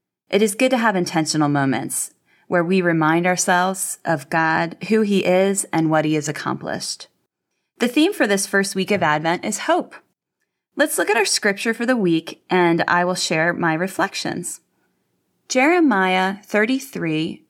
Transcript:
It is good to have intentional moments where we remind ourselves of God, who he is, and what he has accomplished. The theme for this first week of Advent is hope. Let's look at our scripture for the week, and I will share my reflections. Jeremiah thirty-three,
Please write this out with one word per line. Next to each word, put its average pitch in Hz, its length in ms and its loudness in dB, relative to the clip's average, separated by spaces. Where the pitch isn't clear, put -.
It 202 120 2
is 208 140 0
good 262 140 0
to 254 80 2
have 226 180 0
intentional 160 540 0
moments 139 640 -2
where 175 160 0
we 185 180 2
remind 165 460 2
ourselves 180 760 -2
of 156 240 -2
God, 160 480 0
who 220 140 2
he 202 240 0
is, 190 480 2
and 160 180 2
what 156 140 2
he 156 80 0
has 151 160 -2
accomplished. - 800 -8
The 240 100 0
theme 311 240 2
for - 120 0
this 196 220 0
first 196 280 0
week 190 160 -2
of 196 120 0
Advent 156 400 0
is 214 160 -6
hope. 330 340 -2
Let's 302 200 0
look 339 120 0
at 415 80 2
our 302 80 2
scripture 214 480 -2
for 233 120 -6
the 247 120 2
week, 165 520 -2
and 170 380 2
I 175 160 2
will 180 100 0
share 170 380 0
my 170 220 0
reflections. - 880 -4
Jeremiah 196 960 2
thirty-three, 190 1040 -2